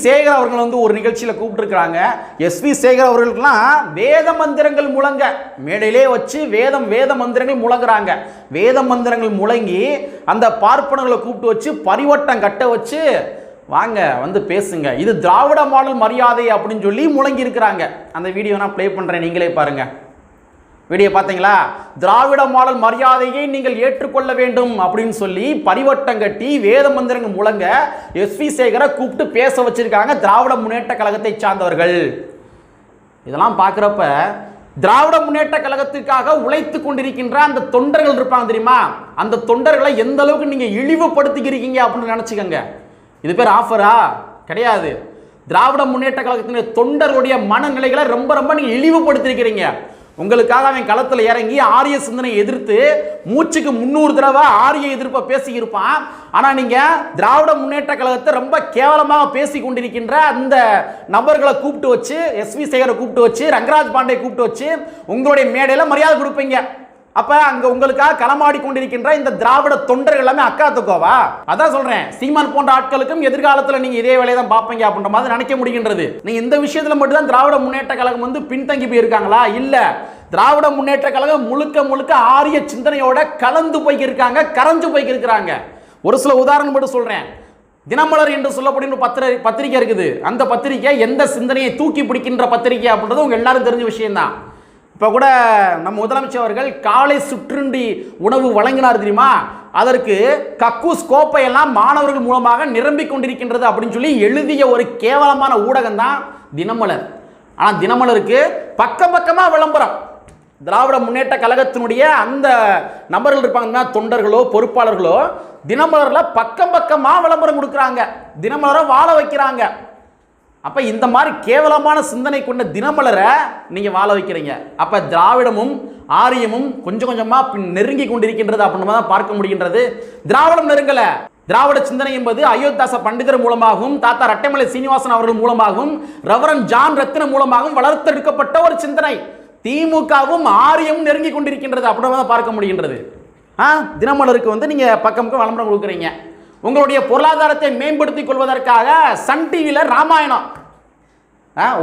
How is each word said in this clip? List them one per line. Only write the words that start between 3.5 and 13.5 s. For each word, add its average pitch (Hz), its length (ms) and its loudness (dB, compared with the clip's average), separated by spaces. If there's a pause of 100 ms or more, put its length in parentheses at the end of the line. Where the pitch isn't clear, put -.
வேத 302 400 2
மந்திரங்கள் 294 560 0
முழங்க, 269 440 0 (240)
மேடையிலே 214 500 2
வச்சு 269 400 -2
வேதம், 247 420 0
வேத 262 260 0
மந்திரங்கள் 247 480 -2
முழங்குறாங்க. 226 500 0 (380)
வேத 233 320 2
மந்திரங்கள் 240 480 0
முழங்கி 202 520 -2 (420)
அந்த 220 240 2
பார்ப்பனர்களை 254 720 0
கூப்பிட்டு 233 260 -8
வச்சு - 260 -2
பரிவட்டம் 247 680 0
கட்ட 202 280 0
வச்சு, 285 340 -2 (640)